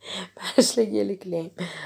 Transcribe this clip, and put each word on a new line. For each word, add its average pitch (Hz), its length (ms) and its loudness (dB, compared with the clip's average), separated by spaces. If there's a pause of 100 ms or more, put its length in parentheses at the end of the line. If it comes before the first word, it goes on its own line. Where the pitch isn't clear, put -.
<laughs> - 340 -10
ما - 60 -14
عادش - 340 4
لاقية 214 240 2
الكلام. 185 500 -4 (340)